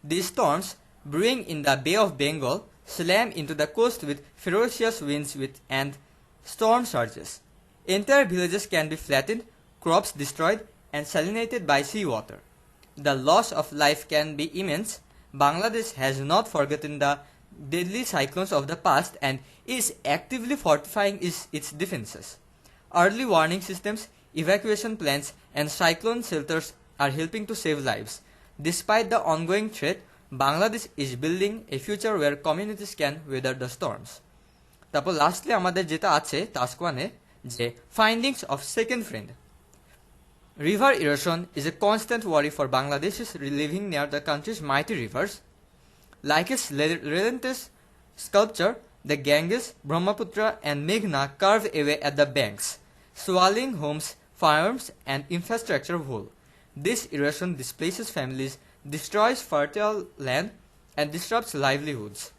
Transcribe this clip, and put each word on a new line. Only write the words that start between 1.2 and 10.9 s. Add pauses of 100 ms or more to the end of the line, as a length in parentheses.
in
the (100)
Bay
of (120)
Bengal (280)
slam (120)
into
the (100)
coast (100)
with (240)
ferocious
winds (100)
with, (240)
and (640)
storm (100)
surges। (680)
Entire
villages
can
be (100)
flattened, (400)
crops
destroyed, (320)